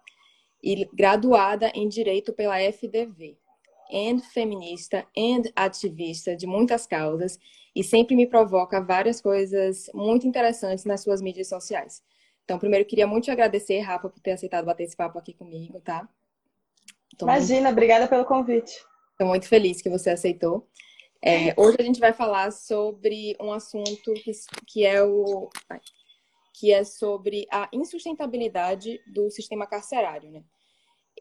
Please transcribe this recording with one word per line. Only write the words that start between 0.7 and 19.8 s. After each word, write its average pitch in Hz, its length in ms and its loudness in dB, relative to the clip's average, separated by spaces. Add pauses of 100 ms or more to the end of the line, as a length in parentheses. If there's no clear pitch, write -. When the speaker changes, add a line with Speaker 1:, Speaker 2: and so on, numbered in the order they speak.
Speaker 1:
graduada 214 800 4
em 208 120 -4
Direito 208 460 -2
pela 202 260 -2
F 202 300 -2
D 226 160 -2
V, 165 320 -18 (560)
and 226 280 0 (120)
feminista, 190 840 -6
and 240 280 2 (120)
ativista 175 800 -4
de 175 120 -8
muitas 233 400 0
causas, 160 520 -4 (380)
e 190 80 -2
sempre 233 320 4
me 240 100 8
provoca 196 540 2
várias 190 400 0
coisas 196 720 -2
muito 226 340 0
interessantes 233 600 -2
nas 202 160 -4
suas 196 180 0
mídias 185 300 -8
sociais. 180 520 -10 (400)
Então, 180 160 -6
primeiro, 202 280 2
eu - 20 -20
queria 208 180 4
muito 220 180 0
te 285 60 -4
agradecer, 208 500 0
Rafa, 190 280 -6
por - 100 -16
ter - 140 -6
aceitado 180 320 -6
bater 170 200 -4
esse 170 120 -12
papo 170 220 -6
aqui 170 160 -18
comigo, 170 440 -18
tá? 170 300 -10 (1080)
Tô 175 80 -4
muito 254 100 4
Speaker 2:
Imagina, 262 320 2
obrigada 233 400 6
pelo 247 160 4
convite. 247 580 0 (340)
Speaker 1:
Tô 190 100 0
muito 185 200 0
feliz 190 340 4